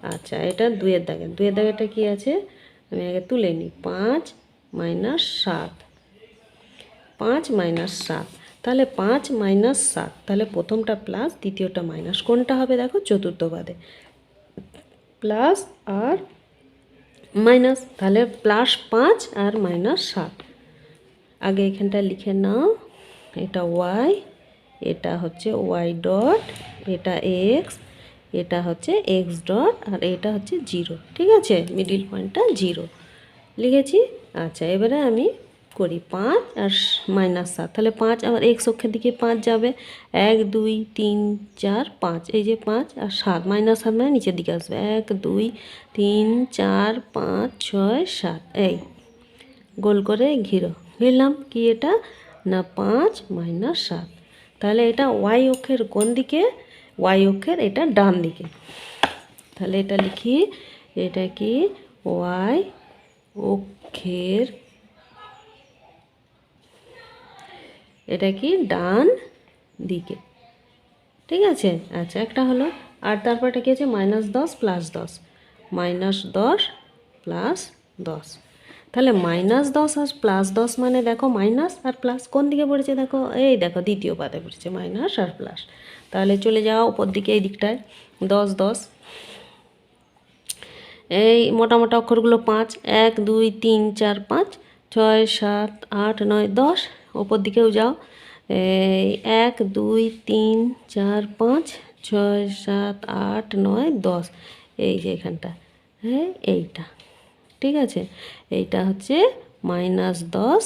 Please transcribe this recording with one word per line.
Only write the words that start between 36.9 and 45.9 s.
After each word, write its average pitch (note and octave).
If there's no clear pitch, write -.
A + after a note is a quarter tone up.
মাইনাস F3+
সাত। E3+
তাহলে A3
পাঁচ A3
আবার A#3
এক্স A#3
অক্ষের A3+
দিকে A#3
পাঁচ A#3
যাবে। A#3
এক, G#3+
দুই, A3
তিন, G#3
চার, G3+
পাঁচ। E3+
এই G#3+
যে A3
পাঁচ A3
আর G3+
সাত, F3
মাইনাস A3
সাত A3
মানে B3+
নিচের G3+
দিকে E3+
আসবে। E3+
এক, G#3+
দুই, G3